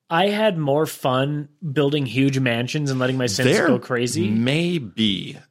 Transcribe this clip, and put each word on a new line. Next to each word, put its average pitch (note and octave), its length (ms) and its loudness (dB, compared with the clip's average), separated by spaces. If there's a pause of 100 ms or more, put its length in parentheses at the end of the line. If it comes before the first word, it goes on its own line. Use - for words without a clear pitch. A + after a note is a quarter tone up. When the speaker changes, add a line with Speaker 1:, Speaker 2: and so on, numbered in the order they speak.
(100)
Speaker 1:
I F3 180 2
had G#3 300 0
more D3 280 2
fun C#3+ 600 -2 (240)
building C#3+ 340 2
huge C3+ 320 2
mansions B2+ 520 0
and C3 80 -2
letting B2+ 180 0
my B2+ 100 0
Sims B2 240 2
Speaker 2:
There G#3 180 4
Speaker 1:
go C4 100 2
crazy. B2 500 -2
Speaker 2:
may D3+ 500 0
be. G#2 580 -2 (140)